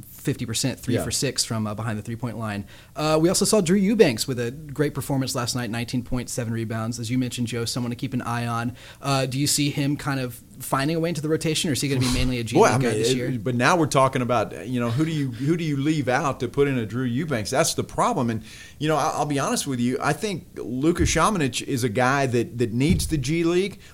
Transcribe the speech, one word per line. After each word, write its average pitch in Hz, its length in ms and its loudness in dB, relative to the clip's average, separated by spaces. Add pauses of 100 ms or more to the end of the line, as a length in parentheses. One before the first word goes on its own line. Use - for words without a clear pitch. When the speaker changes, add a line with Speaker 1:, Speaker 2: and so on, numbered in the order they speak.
Speaker 1:
fifty - 380 -6
percent, 117 340 -2
three 120 140 -2
Speaker 2:
Yeah. 101 100 0
Speaker 1:
for 117 60 -6
six - 340 -2
from, 110 220 -2
uh, 104 80 -4
behind 110 240 -4
the 104 40 -8
three-point 117 360 -6
line. 104 260 -4 (320)
Uh, 156 240 2
we 165 80 6
also 190 160 2
saw 214 160 4
Drew 175 160 4
Eubanks 196 500 4
with 127 140 -4
a 120 100 -2
great 143 440 -4
performance 131 420 -2
last 120 180 -2
night, 123 160 -4
nineteen 117 320 -4
points, 120 300 -4
seven 117 200 -2
rebounds. 113 460 -4
As 117 120 -6
you 127 80 0
mentioned, 123 280 -2
Joe, 120 180 -4
someone 120 260 -4
to 120 60 -6
keep 120 160 -6
an 123 100 -2
eye 120 240 -4
on. 120 280 -2 (280)
Uh, 135 240 0
do 131 120 -4
you 143 80 2
see 143 240 2
him 143 260 0
kind 139 220 -2
of 123 220 -6 (180)
finding 139 380 0
a - 40 0
way 165 100 0
into 160 100 -4
the 151 80 -2
rotation, 156 400 0
or - 60 2
is - 80 -2
he 143 60 0
gonna 135 120 2
be 127 120 2
mainly 127 280 2
a 117 40 -2
G 113 120 0
Speaker 2:
Boy, 170 60 8
Speaker 1:
League 113 100 6
Speaker 2:
I 120 60 4
Speaker 1:
guy 127 100 2
Speaker 2:
mean, 107 100 0
Speaker 1:
this 113 120 2
Speaker 2:
it, 131 60 2
Speaker 1:
year? 127 220 -2
Speaker 2:
but 113 160 -2
now 135 220 4
we're 160 100 4
talking 131 360 4
about, 104 440 0
you 123 140 -2
know, 120 100 0
who 143 140 2
do 165 80 -2
you, 139 180 -2
who 143 260 0
do 170 60 -2
you 151 140 0
leave 139 320 0
out 135 320 0
to 123 80 -2
put 143 180 2
in 135 120 2
a 113 80 -2
Drew 120 180 -2
Eubanks? 120 460 -2
That's 156 240 2
the - 100 0
problem. 160 460 0
And, 110 120 -2 (360)
you 151 100 -2
know, 156 80 2
I, 143 140 0
I'll 147 160 -2
be 143 120 -2
honest 185 280 -2
with 135 120 -2
you, 120 220 0
I 143 140 2
think 202 320 -6 (100)
Luka 135 460 0
Šamanić 160 600 2
is 123 220 -2
a 127 40 2
guy 127 380 2
that, 117 320 0
that 117 140 0
needs 139 340 2
the 156 120 0
G 160 260 0
League, 180 340 0 (160)